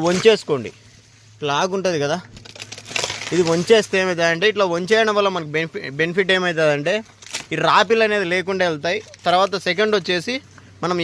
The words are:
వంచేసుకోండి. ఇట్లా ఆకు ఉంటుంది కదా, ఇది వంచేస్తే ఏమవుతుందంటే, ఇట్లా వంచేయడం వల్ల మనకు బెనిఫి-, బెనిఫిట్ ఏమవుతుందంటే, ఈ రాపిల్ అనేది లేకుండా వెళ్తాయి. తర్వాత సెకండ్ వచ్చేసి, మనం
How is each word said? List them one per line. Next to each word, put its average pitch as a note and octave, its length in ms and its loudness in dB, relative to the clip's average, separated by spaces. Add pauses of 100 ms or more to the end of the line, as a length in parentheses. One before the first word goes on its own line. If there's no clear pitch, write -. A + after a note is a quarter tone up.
వంచేసుకోండి. F3 680 2 (640)
ఇట్లా C#3+ 240 -4
ఆకు F#3 180 -2
ఉంటుంది F3+ 260 -2
కదా, D#3 140 -2 (1120)
ఇది F3 160 4
వంచేస్తే F#3+ 520 2
ఏమవుతుందంటే, E3+ 500 0
ఇట్లా G3+ 220 0
వంచేయడం G#3+ 440 0
వల్ల G3+ 160 2
మనకు D#3+ 220 -8
బెనిఫి-, D#3+ 420 -6
బెనిఫిట్ F3 380 0
ఏమవుతుందంటే, D#3+ 580 0 (600)
ఈ - 20 -4 (120)
రాపిల్ G#3+ 380 4
అనేది G#3 260 0
లేకుండా F#3 380 -2
వెళ్తాయి. E3+ 300 -4 (260)
తర్వాత F#3 300 2 (100)
సెకండ్ G#3 320 0
వచ్చేసి, F3+ 360 -2 (500)
మనం F3 200 0